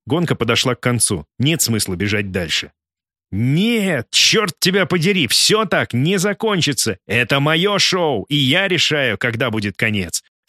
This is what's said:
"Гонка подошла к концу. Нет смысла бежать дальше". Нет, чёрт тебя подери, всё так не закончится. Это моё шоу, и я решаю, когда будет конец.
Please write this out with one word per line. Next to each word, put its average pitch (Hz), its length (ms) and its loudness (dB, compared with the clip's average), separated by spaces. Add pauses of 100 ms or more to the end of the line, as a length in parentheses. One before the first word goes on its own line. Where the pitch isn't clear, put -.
"Гонка 160 300 0
подошла 120 400 0
к - 60 -20
концу. 110 440 0 (140)
Нет 151 240 2
смысла 104 320 -2
бежать 101 360 -2
дальше". 87 400 -4 (600)
Нет, 165 800 0
чёрт 208 480 2
тебя 190 280 2
подери, 180 400 2
всё 214 380 2
так 156 280 -2
не 151 240 2
закончится. 180 880 -2
Это 120 340 0
моё 165 380 2
шоу, 156 460 0
и - 120 -4
я 147 320 2
решаю, 143 520 0
когда 120 320 -2
будет 104 260 -4
конец. 104 460 -4 (260)